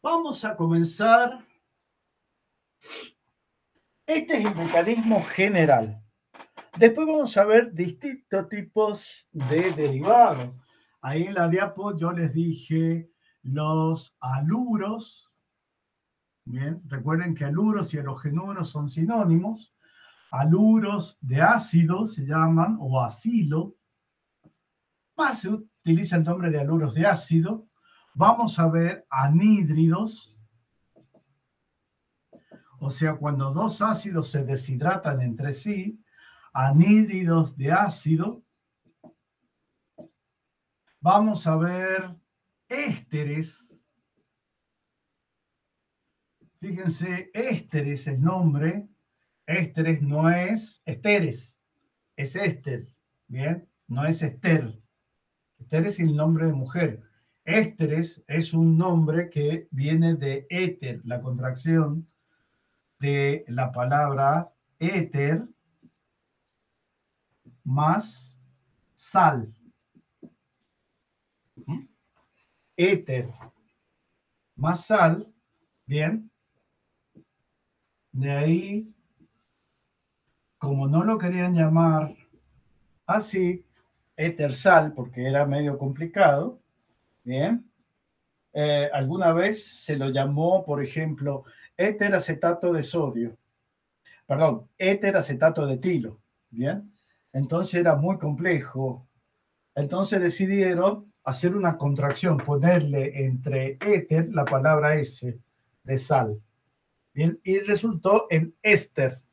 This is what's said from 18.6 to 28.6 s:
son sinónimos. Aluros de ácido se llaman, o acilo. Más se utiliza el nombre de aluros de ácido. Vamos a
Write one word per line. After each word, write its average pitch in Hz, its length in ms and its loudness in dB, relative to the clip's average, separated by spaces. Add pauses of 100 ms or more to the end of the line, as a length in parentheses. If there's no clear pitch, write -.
son 147 200 -8
sinónimos. 180 840 0 (560)
Aluros 202 920 2
de 135 200 0
ácido 185 640 2
se 139 200 -8
llaman, 165 560 2
o 131 200 0
acilo. 165 760 -2 (1400)
Más 269 240 0
se 185 100 -6
utiliza 170 680 0
el 160 80 2
nombre 175 260 -2
de 147 80 0
aluros 151 360 0
de 165 100 2
ácido. 190 600 0 (480)
Vamos 226 460 4
a 165 80 4